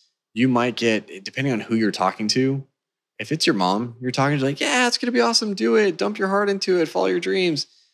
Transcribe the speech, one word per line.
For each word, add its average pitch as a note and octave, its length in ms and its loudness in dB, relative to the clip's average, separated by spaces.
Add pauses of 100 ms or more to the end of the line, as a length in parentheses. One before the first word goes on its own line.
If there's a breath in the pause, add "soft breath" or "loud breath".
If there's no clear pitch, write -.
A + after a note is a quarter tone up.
(380 soft breath)
you C3 120 4
might B2 260 0
get, G#2 480 -2
depending C3+ 300 -4
on G#2+ 80 -2
who A#2 140 -2
you're G#2+ 160 2
talking F#2+ 360 -2
to, C3+ 400 0 (520)
if G#2+ 120 -8
it's D#3+ 160 -2
your D#3+ 60 4
mom, G#2 480 0
you're B2+ 100 -4
talking C#3+ 260 2
to, C3 60 -2
like, C#3+ 160 -2
"Yeah, B3+ 260 2
it's A#3+ 120 0
gonna A#3+ 160 -4
be A#3+ 80 2
awesome. A3+ 320 0
Do A3 240 2
it. G3 180 4
Dump G#3 240 -4
your G3 80 0
heart G3+ 220 2
into F#3+ 320 0
it. D#3+ 80 0
Follow F#3 160 0
your F#3 160 0
dreams." F3+ 460 0 (260 soft breath)